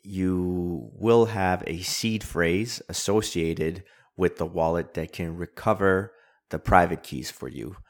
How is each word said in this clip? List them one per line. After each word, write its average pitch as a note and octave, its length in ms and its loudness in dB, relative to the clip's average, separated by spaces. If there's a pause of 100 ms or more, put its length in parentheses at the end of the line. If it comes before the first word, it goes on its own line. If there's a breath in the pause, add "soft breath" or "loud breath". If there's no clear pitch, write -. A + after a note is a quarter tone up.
you F2+ 920 -2
will A#2 340 6
have F#2+ 400 0
a E2+ 140 -6
seed A2 420 -2
phrase F2+ 640 0
associated E2+ 960 -2 (320 soft breath)
with F2+ 200 0
the E2 100 -4
wallet E2 480 0
that D#2+ 180 -6
can E2+ 240 -8
recover F#2+ 760 0 (380 soft breath)
the - 80 -6
private F2 440 4
keys - 280 -10
for - 180 -12
you. B1+ 280 -12 (140 soft breath)